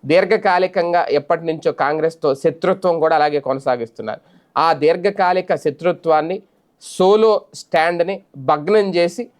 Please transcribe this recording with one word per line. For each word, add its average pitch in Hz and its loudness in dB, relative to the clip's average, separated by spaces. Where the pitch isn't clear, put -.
దీర్ఘకాలికంగా 180 0
ఎప్పటి 165 -2
నుంచో 160 -2
కాంగ్రెస్తో 156 -2
శత్రుత్వం 175 -2
కూడా 160 2
అలాగే 147 0
కొనసాగిస్తున్నారు. 123 -6
ఆ 160 2
దీర్ఘకాలిక 180 0
శత్రుత్వాన్ని, 160 -2
సోలో 214 2
స్టాండ్ని 175 -2
భగ్నం 160 0
చేసి 175 -2